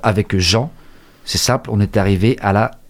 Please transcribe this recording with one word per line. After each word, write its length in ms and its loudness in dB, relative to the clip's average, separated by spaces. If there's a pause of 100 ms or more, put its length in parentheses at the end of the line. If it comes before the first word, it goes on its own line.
avec 340 0
Jean, 340 0 (540)
c'est 120 -6
simple, 340 -2
on 80 2
est 160 0
arrivé 460 2
à 100 0
la, 200 0 (180)